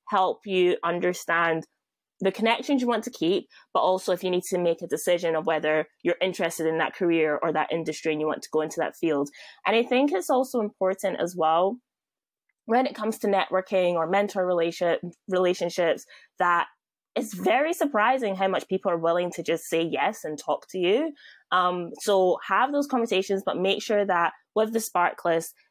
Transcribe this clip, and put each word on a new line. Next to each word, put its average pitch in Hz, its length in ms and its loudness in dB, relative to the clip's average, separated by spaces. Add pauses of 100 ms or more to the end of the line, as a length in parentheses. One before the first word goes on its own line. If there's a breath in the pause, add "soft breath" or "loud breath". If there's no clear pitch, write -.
help 185 380 0
you 180 380 2
understand 170 840 0 (540)
the 190 120 2
connections 247 480 0
you 247 60 -2
want 226 180 0
to - 60 -6
keep, - 380 0 (260 soft breath)
but - 60 2
also 185 320 2
if 175 100 0
you 185 80 -2
need 180 140 0
to 190 120 -2
make 170 240 0
a 170 60 -10
decision 170 480 0
of 156 120 0
whether 156 420 0 (140)
you're 170 200 2
interested 180 420 -2
in 160 140 0
that - 160 -2
career 165 480 2
or 160 100 0
that 156 200 -2
industry 156 400 -4
and 151 80 -4
you 147 60 -2
want 143 160 -4
to - 80 -18
go 156 100 0
into 151 180 -6
that - 180 -4
field. 143 320 0 (380 loud breath)
And 208 80 0
I 233 80 2
think 262 300 0
it's 370 180 -4
also 254 300 0
important 196 600 -2
as 180 160 -4
well 175 400 2 (880)
when 240 200 2
it - 80 -6
comes 214 240 -4
to - 80 -4
networking 185 680 2
or 165 120 0
mentor 196 400 0
relation-, 170 640 0 (160)
relationships 180 800 0 (320 loud breath)
that 175 300 2 (480)
it's 220 180 -4
very 285 380 2
surprising 247 640 0
how 190 120 0
much 185 200 -2
people 190 240 0
are 170 60 0
willing 170 340 0
to 165 100 -8
just 160 220 -2
say 165 180 0
yes 160 420 -2
and 151 140 -6
talk - 300 -4
to 185 100 -8
you. 240 340 2 (380 loud breath)
Um, 180 400 0 (100)
so 190 460 2
have 240 260 2
those 285 140 0
conversations, 202 580 -2
but 175 140 -2
make 196 240 0
sure 208 220 0
that 175 280 0 (220)
with 220 180 0
the 226 80 -2
spark - 440 0
list, 165 300 0 (160)